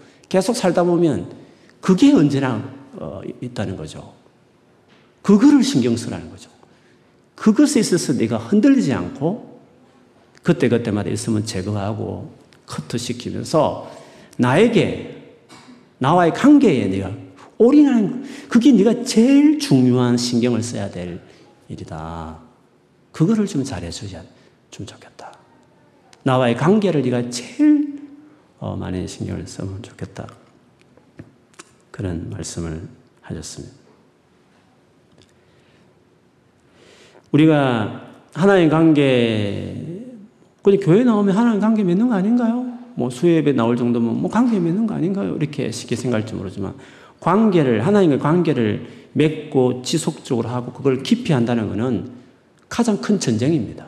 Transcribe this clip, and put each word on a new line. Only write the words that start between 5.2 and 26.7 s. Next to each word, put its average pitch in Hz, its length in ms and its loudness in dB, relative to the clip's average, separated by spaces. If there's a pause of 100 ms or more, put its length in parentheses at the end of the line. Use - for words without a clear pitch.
그거를 247 420 6
신경 120 320 0
쓰라는 92 340 -8
거죠. 95 200 -20 (840)
그것에 233 440 2
있어서 170 340 0
네가 113 240 -2
흔들리지 208 560 2
않고 107 680 -6 (840)
그때그때마다 113 640 0
있으면 107 360 -4
제거하고 101 880 -8 (320)
커트시키면서 117 1200 -4 (480)
나에게, 151 960 0 (640)
나와의 160 340 2
관계에 202 540 4
네가 95 240 -4 (460)
올인하는, 240 680 4 (240)
그게 247 220 6
네가 208 320 4
제일 285 560 4
중요한 123 580 2
신경을 120 440 0
써야 107 280 -6
될 87 320 -12 (480)
일이다. 82 720 -12 (720)
그거를 208 360 0
좀 139 160 -4
잘해줘야 85 600 -10 (460)
좀 - 160 -16
좋겠다. - 480 -20 (920)
나와의 127 320 2
관계를 170 460 2